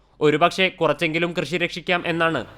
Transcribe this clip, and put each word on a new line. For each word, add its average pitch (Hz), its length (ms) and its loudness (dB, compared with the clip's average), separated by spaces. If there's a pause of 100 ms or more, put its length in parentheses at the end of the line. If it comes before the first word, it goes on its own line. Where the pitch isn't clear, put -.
(220)
ഒരുപക്ഷെ 170 480 2
കുറച്ചെങ്കിലും 165 720 0
കൃഷി 156 180 -4
രക്ഷിക്കാം 175 480 -4
എന്നാണ് 165 400 0 (120)